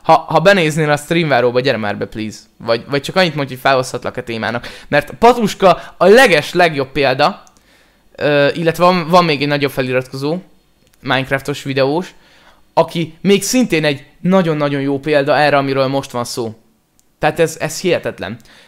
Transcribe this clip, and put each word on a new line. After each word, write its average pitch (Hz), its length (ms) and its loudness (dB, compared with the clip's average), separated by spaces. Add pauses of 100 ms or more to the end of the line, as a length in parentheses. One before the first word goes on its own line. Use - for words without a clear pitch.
ha, - 100 4
ha 156 280 2
benéznél 160 500 2
a 147 60 2
streamváróba, 131 640 0
gyere 127 160 0
már 104 220 -4
be, 107 80 -8
please. 107 320 -10 (180)
Vagy, 113 320 -2
vagy 143 140 -4
csak - 140 -8
annyit 180 180 0
mondj, 139 180 -6
hogy 127 100 -14
felhozhatlak-e 127 600 -2
témának. 113 460 -6 (200)
Mert - 300 -2
Patuska 220 800 2
a 170 100 2
leges 190 460 4
legjobb 156 400 0
példa, 143 500 0 (720)
ö, 143 380 2
illetve 165 300 0
van, 175 240 2
van 180 160 6
még 147 180 -2
egy 143 60 -2
nagyobb 143 220 -2
feliratkozó, 135 680 -4 (600)
Minecraftos 135 640 -4
videós, 139 520 -2 (600)
aki - 460 -2
még 196 220 2
szintén 202 420 0
egy 147 220 -4 (140)
nagyon-nagyon 156 600 0
jó 139 180 -2
példa 143 380 2
erre, 143 200 2
amiről 135 300 0
most 139 240 -4
van 120 140 -6
szó. 113 300 -8 (640)
Tehát 156 220 0
ez, 160 200 0
ez - 200 -8
hihetetlen. 117 560 -4 (320)